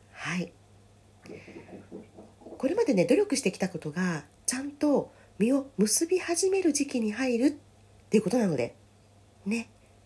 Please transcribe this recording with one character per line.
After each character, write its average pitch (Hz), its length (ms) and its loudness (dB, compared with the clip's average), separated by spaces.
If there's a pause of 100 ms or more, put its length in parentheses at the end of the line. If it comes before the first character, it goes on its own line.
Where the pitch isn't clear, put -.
(120)
は 156 260 -6
い。 - 140 -6 (2000)
こ 262 100 -2
れ 339 60 0
ま 440 100 2
で 285 100 2
ね、 175 100 4
努 269 120 4
力 403 200 2
し - 60 -4
て 190 100 0
き - 60 -16
た 190 100 -2
こ 156 100 -8
と 151 120 -8
が 175 340 -2 (220)
ち - 80 -2
ゃ 254 60 -6
ん 277 100 -8
と 285 420 0 (260)
実 233 160 4
を 277 220 -2
結 214 300 2
び 370 120 0
始 339 320 0
め 381 120 2
る 320 100 4
時 285 140 0
期 247 140 -4
に 214 120 -2
入 247 260 0
る 254 80 4
っ 311 40 6 (600)
て - 60 4
い 214 40 8
う - 20 -6
こ 185 80 -2
と 254 80 2
な 220 80 4
の 160 100 2
で、 117 180 -2 (720)
ね、 226 240 -4 (360)